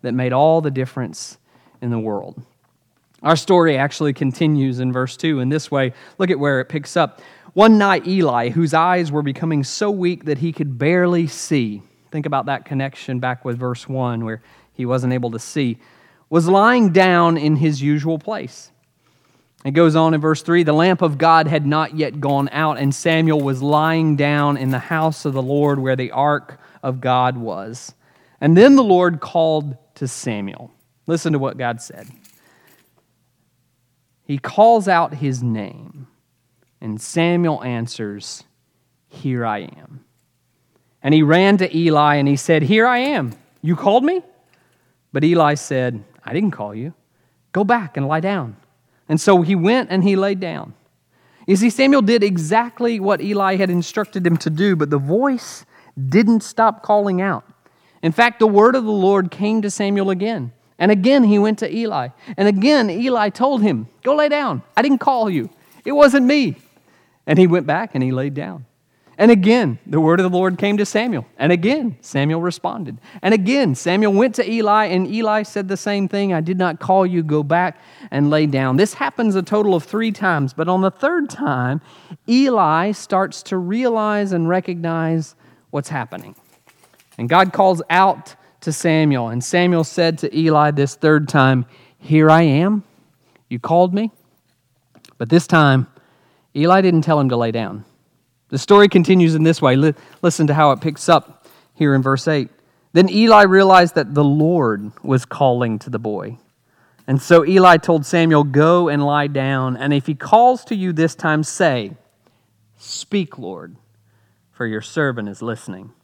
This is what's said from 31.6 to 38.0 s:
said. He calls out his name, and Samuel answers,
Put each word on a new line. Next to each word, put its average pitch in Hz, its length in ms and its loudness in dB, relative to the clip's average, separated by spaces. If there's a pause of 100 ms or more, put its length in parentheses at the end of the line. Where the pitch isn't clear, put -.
said. - 240 -20 (2250)
He 143 140 -8
calls 214 500 2
out 170 280 0
his 131 260 -4
name, 117 640 -8 (760)
and 110 220 -12
Samuel 170 600 -2
answers, 113 800 -10 (640)